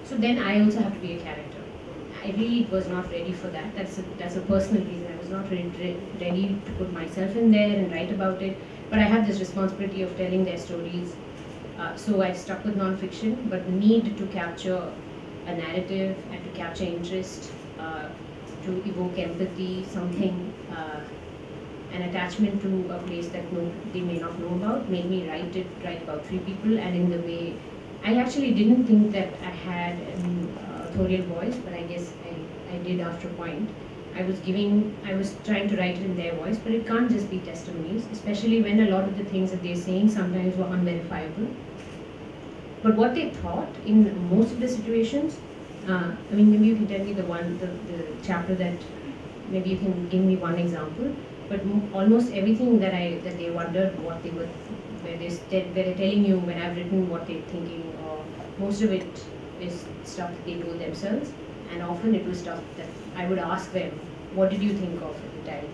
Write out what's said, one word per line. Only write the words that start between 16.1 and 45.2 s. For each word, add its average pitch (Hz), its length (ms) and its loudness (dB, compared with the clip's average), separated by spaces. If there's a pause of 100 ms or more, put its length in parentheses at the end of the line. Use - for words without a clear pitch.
and 175 100 -10
to - 100 -10
capture 170 340 -6
interest, 175 640 -4 (260)
uh, 160 300 -8 (560)
to 196 80 -4 (140)
evoke 180 320 -2
empathy, 185 720 -2
something, 180 640 -2 (180)
uh, 156 300 -8 (920)
an 180 120 -4
attachment 185 580 2
to 185 340 0
a - 40 -6
place 175 300 -6
that 175 220 -6
no, 175 180 -2 (220)
they 180 80 -4
may 175 180 0
not 170 220 -4
know 170 160 -4
about, 208 340 0
made 175 200 0
me 180 180 0
write 170 260 -6
it, 185 140 -4 (160)
write 170 200 -6
about 151 220 -6
three 185 140 -2
people, 214 400 2
and 180 160 -2
in 175 140 4
the 170 180 0
way, 170 280 -4 (500)
I 220 100 4
actually 247 380 4
didn't 226 320 6
think 208 260 8
that 190 220 -2 (100)
I 180 60 -6
had 175 500 -4
an, 175 580 -4
uh, - 320 -8
authorial 185 360 2
voice, 180 320 -2
but 185 160 -8
I 170 80 -6
guess 175 320 -8 (100)
I, - 520 -10
I - 40 -4
did 180 220 -2
after 170 260 -4
a 170 60 -6
point. 180 360 -4 (460)
I 185 80 -2
was 185 160 0
giving, 208 640 4
I 196 120 -2
was 196 280 0
trying 208 260 2
to 202 60 4
write 180 220 2
it 196 60 -4
in 185 120 0
their 165 200 -2
voice, 185 220 -2
but 226 140 -2
it 226 160 2
can't 233 240 4
just 202 180 2
be 185 100 -2
testimonies, 170 720 -6
especially 220 500 2
when 208 200 6
a 208 80 8
lot 190 140 4
of 196 140 0
the 202 80 -2
things 185 260 2
that 180 100 -4
they're 175 140 -2
saying 185 340 4
sometimes 185 460 2
were 185 120 0
unverifiable. 175 800 -2 (1400)
But 220 120 8
what 240 200 6
they 320 140 0
thought - 400 -4 (160)
in 190 440 6
most 226 220 6
of 240 80 -6
the 254 80 0
situations, 233 720 0 (480)